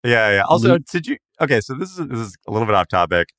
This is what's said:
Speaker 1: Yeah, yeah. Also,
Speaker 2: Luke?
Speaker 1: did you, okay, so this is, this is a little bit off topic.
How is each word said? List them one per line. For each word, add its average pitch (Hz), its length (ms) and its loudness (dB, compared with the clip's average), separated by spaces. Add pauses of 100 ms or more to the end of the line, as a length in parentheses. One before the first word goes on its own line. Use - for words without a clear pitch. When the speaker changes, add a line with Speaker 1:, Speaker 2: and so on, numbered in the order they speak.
Speaker 1:
Yeah, 113 320 2
yeah. 98 60 2
Also, 117 320 2
Speaker 2:
Luke? 165 160 0
Speaker 1:
did 170 160 -6
you, 269 100 -6 (240)
okay, 135 200 2
so 131 140 -10
this 185 240 -8
is, 165 100 -6
this 123 120 -6
is 104 160 -10 (100)
a - 60 -14
little 110 140 -2
bit 107 80 2
off 92 140 2
topic. 87 400 0 (100)